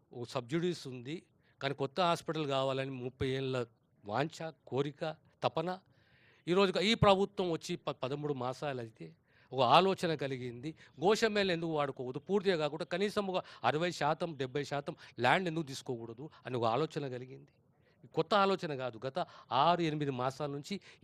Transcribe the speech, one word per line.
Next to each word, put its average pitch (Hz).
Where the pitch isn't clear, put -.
ఓ 120
సబ్సిడీస్ 147
ఉంది, 127
కానీ 139
కొత్త 139
హాస్పిటల్ 165
కావాలని 135
ముప్పై 131
ఏళ్ళ 131
వాంఛ, 147
కోరిక, 147
తపన. 165
ఈరోజు 185
ఈ 202
ప్రభుత్వం 196
వచ్చి 165
ప-, -
పదమూడు 143
మాసాలు 127
అయితే 120
ఒక 127
ఆలోచన 165
కలిగింది. 131
గోషమ్మేలు 208
ఎందుకు 165
వాడుకోవద్దు, 135
పూర్తిగా 190
కాకుండా 156
కనీసం 202
ఒక 185
అరవై 156
శాతం, 160
డెబ్బై 135
శాతం 143
ల్యాండ్ 160
ఎందుకు 160
తీసుకోకూడదు 123
అని 127
ఒక 117
ఆలోచన 143
కలిగింది. 131
కొత్త 160
ఆలోచన 190
కాదు, 127
గత 156
ఆరు 160
ఎనిమిది 151
మాసాల 131
నుంచి 151